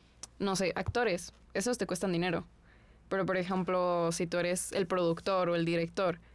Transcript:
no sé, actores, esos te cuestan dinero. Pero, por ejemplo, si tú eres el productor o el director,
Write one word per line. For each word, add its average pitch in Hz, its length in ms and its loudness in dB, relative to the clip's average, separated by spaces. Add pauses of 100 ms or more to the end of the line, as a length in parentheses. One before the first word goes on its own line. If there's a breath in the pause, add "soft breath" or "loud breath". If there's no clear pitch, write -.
(400 soft breath)
no 196 160 0
sé, 185 200 0
actores, 190 560 -2 (220)
esos 226 240 0
te 196 80 -4
cuestan 180 260 -2
dinero. 175 340 0 (600 soft breath)
Pero, 190 200 0
por 185 100 0
ejemplo, 180 720 2
si 170 140 -2
tú 170 120 -2
eres 175 340 0
el 190 160 0
productor 180 640 2
o 170 60 2
el 170 100 2
director, 170 520 0 (160 loud breath)